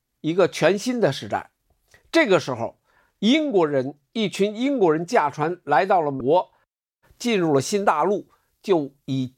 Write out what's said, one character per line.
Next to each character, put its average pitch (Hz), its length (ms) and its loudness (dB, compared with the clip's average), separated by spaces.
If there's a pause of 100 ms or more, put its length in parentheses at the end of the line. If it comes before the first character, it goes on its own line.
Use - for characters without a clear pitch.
(200)
一 156 120 -4
个 175 140 2
全 180 320 0
新 247 220 -4
的 151 120 2
时 110 160 -10
代。 - 220 -8 (640)
这 320 140 4
个 180 120 4
时 135 160 -4
候， 113 240 -8 (400)
英 277 320 2
国 180 160 4
人， 139 320 -2 (140)
一 220 180 -2
群 208 240 -2
英 262 240 -2
国 175 140 4
人 165 120 -2
驾 170 240 0
船 156 360 -4
来 156 200 2
到 190 160 2
了 147 120 -2
美 131 80 -8
国， 151 320 0 (680)
进 226 220 0
入 160 120 2
了 135 80 4
新 202 240 -2
大 165 200 2
陆， 185 260 -2 (320)
就 160 320 -2 (120)
以 131 320 -4